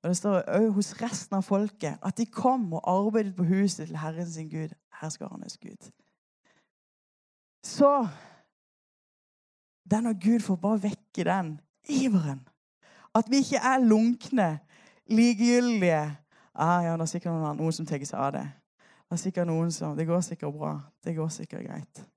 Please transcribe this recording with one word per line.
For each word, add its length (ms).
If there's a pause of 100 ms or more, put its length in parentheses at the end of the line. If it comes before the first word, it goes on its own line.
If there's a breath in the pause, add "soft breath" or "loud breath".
Og 60
det 100
står 240
også 320
hos 140 (100)
resten 400
av 80
folket, 560
at 160
de 80
kom 480
og 80
arbeidet 540
på 100
huset 400
til 160
Herren 260
sin 220
Gud, 240 (240)
herskarenes 640
Gud. 240 (1800)
Så, 440 (1800 loud breath)
det 100
er 80
når 160
Gud 220
får 180
bare 220
vekke 420
den 300 (340)
iveren. 540 (720 soft breath)
At 160
vi 60
ikke 260
er 160
lunkne, 800 (480 soft breath)
likegyldige. 1120 (380 soft breath)
«Ah, 280
ja, 100
det 80
er 100
sikkert 240
noen, 220
noen 180
som 120
tenker 200
seg 120
av 160
det. 100 (600 soft breath)
Det 100
er 60
sikkert 260
noen 240
som, 240
det 120
går 160
sikkert 320
bra. 200 (280)
Det 120
går 160
sikkert 360
greit.» 380 (120)